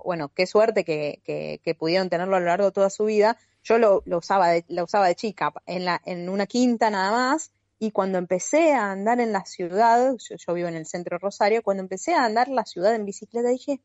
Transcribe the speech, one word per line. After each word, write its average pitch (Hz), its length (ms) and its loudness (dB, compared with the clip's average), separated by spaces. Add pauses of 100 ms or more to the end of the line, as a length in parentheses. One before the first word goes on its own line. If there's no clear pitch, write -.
bueno, 165 280 -6
qué 185 140 0
suerte 214 380 2
que, 151 400 -4
que, 151 400 -8
que 160 100 -2
pudieron 180 340 -2
tenerlo 180 280 0
a 180 40 2
lo 175 60 -2
largo 185 200 2
de 190 60 0
toda 196 180 2
su 214 160 -4
vida. 214 300 4 (280)
Yo 233 140 4
lo, 208 280 4
lo 180 120 -2
usaba 185 320 2
de, 170 180 0
lo 175 160 -4
usaba 196 240 2
de 175 80 2
chica 180 360 -4 (140)
en 180 180 -6
la, 175 200 -2
en 175 240 -8
una 196 180 0
quinta 240 440 2
nada 196 200 0
más, 254 400 0 (300)
y 214 100 -4
cuando 190 280 0
empecé 233 540 2
a 208 200 0
andar 214 280 0
en 226 120 -2
la 190 120 -4
ciudad, 226 720 2
yo, - 200 -14
yo 175 180 -6
vivo 175 140 -4
en 165 80 -8
el 160 100 -10
centro 175 300 -8
de - 20 -10
Rosario, 208 440 0
cuando 196 200 -2
empecé 190 320 -6
a 285 100 4
andar 233 240 0
la 247 160 -2
ciudad 196 300 0
en 220 100 -4
bicicleta 226 440 -6
dije 262 360 -2